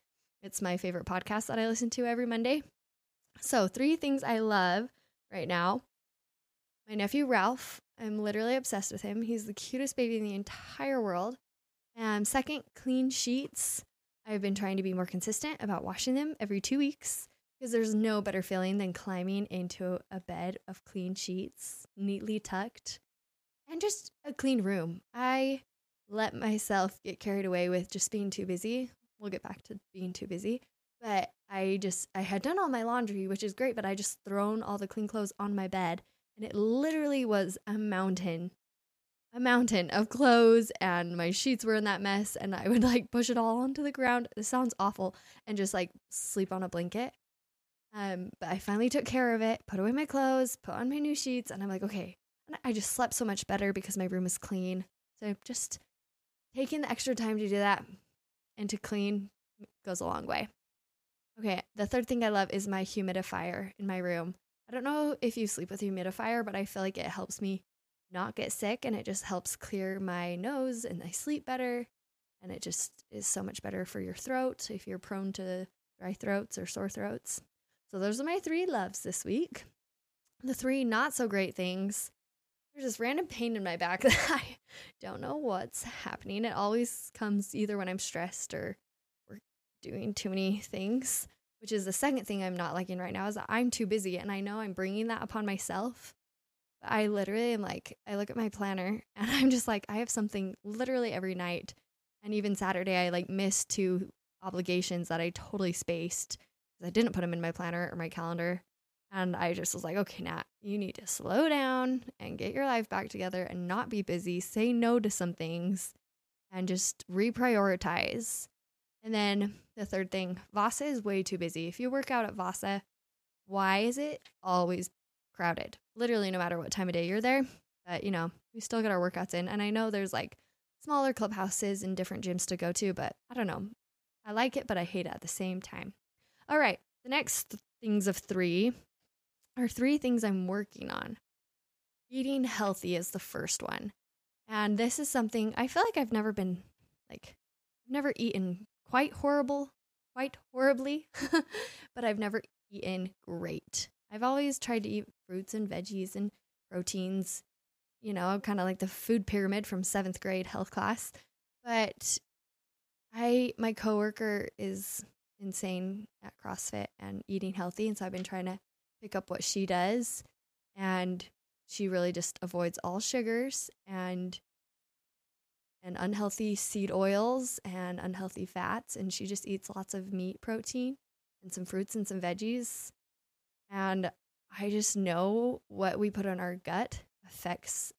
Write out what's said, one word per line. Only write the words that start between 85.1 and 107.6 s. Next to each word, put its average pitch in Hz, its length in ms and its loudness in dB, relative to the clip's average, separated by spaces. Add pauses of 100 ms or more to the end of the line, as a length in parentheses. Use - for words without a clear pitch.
know 285 160 -4
what's 220 460 -4
happening. - 640 -6
It 220 100 -4
always 220 580 0
comes 202 400 0
either 208 240 0
when 185 120 -2
I'm 185 100 -4
stressed - 540 -6
or - 240 -6 (520)
we're 202 120 -16 (400)
doing - 320 -6
too - 160 -6
many 190 300 2
things, 214 680 -2 (340)
which 214 100 -12
is 202 140 0
the 190 80 0
second 262 320 2
thing 196 180 -2
I'm 180 140 -2
not 170 160 -2
liking 180 240 -2
right 180 160 -4
now, 190 140 -2
is 208 80 -4
that - 120 -6
I'm 240 220 2
too 233 160 0
busy, 190 320 0
and 196 140 -4
I 196 80 -2
know 202 200 -4
I'm 208 140 -6
bringing 196 340 -2
that 226 160 -4
upon 214 220 -4
myself. 196 680 -4 (680)
But - 100 -6
I 214 160 4
literally 208 460 2
am 214 80 0
like, - 360 -6 (100)
I 208 80 -4
look 208 140 -2
at - 60 -8
my 220 140 0
planner, 196 600 -2
<laughs> - 60 -20
and 214 140 -2
I'm 269 220 8
just 247 160 4
like, 208 200 0
I 208 100 -2
have 226 120 -2
something 202 540 -2
literally 240 500 0
every 185 220 -2
night. 180 400 -4 (480)
And 208 100 -2
even 208 220 2
Saturday, 185 420 2
I, 180 120 4
like, 175 200 0
missed 190 400 2
two 185 400 2 (320)
obligations 180 680 0
that 165 120 2
I 170 80 2
totally 185 440 -2
spaced - 640 -4
'cause - 500 -16
I - 20 -4
didn't 208 240 4
put 185 100 0
'em 175 100 0
in 170 60 -2
my 165 120 -2
planner 175 380 -2